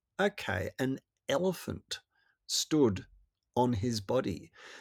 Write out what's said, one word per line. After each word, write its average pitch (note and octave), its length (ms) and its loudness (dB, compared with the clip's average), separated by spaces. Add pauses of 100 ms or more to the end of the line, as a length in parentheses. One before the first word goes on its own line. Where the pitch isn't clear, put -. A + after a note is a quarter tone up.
(200)
"Okay, G2+ 480 -2 (100)
an C3 200 -2 (320)
elephant E3+ 720 -2 (460)
stood A#2 600 2 (500)
on B2 160 4
his A2 300 0
body." A2+ 480 -4 (300)